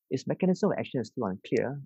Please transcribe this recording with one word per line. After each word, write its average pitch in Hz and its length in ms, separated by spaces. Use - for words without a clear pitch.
Its 131 160
mechanism 175 460
of - 80
action 117 220
is 110 80
still 117 160
unclear, 110 600